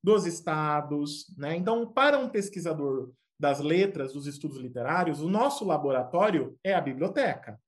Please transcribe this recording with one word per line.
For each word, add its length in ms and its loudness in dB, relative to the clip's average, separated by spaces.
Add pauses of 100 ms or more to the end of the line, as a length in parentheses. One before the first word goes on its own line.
dos 240 4
estados, 1120 -2
né? 180 -4
Então, 300 0
para 320 4
um 100 -2
pesquisador 840 -2 (280)
das 200 2
letras, 520 2
dos 140 -10
estudos 320 -8
literários, 640 -2
o 100 -2
nosso 340 2
laboratório 1000 0
é 120 0
a 60 4
biblioteca. 880 -2